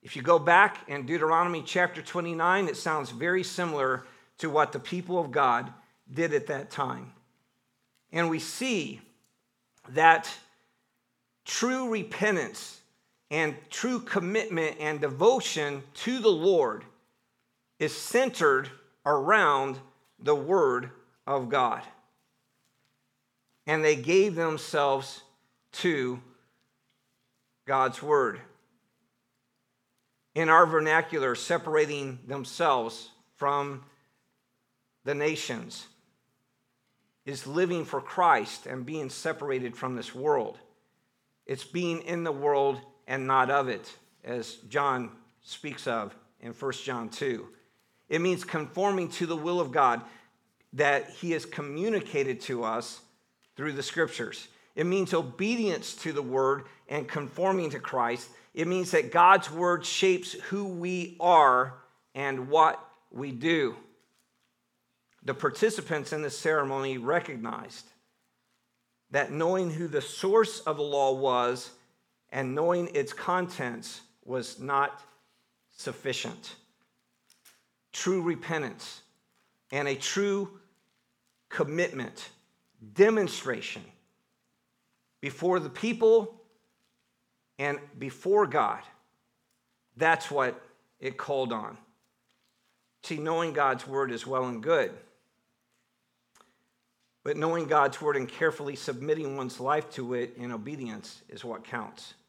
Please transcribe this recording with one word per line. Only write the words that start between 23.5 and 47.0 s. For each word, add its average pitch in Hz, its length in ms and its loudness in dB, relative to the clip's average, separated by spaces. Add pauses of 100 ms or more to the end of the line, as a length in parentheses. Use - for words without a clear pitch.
And 156 160 0
they 156 140 6
gave 180 380 4
themselves 147 880 0 (500)
to 127 480 -2 (1500)
God's 131 360 0
Word. 135 380 2 (1900)
In 160 140 2
our 165 180 10
vernacular, 156 680 2
separating 147 920 0
themselves 131 840 -2 (260)
from 143 460 -2 (1200)
the 143 100 -2
nations 143 720 -4 (1400)
is 135 220 -10
living 170 380 0
for 139 160 -4
Christ 139 680 0
and 127 200 -10
being 151 240 -8
separated 135 680 -6
from 127 200 -6
this - 180 -10
world. 131 440 0 (880)
It's 147 180 -6
being 170 380 -4
in 170 200 -4
the 165 100 -2
world 139 480 2 (280)
and 135 180 -2
not 131 240 4
of 139 180 2
it, 104 240 -8 (320)
as 120 320 -8 (120)
John 127 420 0 (320)
speaks - 440 -12
of 113 280 -4 (260)
in 120 120 -14
First 131 320 -6
John 117 240 -6